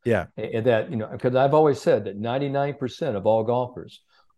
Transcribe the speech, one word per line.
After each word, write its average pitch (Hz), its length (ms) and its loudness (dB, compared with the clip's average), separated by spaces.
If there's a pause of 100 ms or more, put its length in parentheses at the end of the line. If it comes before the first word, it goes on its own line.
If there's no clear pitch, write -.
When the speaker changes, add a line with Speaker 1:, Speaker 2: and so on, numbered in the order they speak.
Speaker 1:
Yeah. 104 220 0 (100)
Speaker 2:
A-, 110 200 -6
and 113 100 0
that, 110 240 2
you 123 60 -6
know, 110 120 -4 (100)
'cause 127 160 0
I've 135 200 4
always 151 260 4
said 123 240 2
that 98 120 -8
ninety-nine 139 580 -2
percent 127 420 -6
of 98 100 -4
all 110 180 4
golfers 120 580 -4 (360)